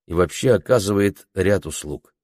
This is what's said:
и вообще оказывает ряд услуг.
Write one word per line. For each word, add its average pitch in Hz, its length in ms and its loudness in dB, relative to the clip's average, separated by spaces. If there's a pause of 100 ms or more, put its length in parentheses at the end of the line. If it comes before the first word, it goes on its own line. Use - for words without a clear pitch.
и 87 60 -10
вообще 90 400 0
оказывает 101 800 0
ряд 95 300 0
услуг. - 580 -12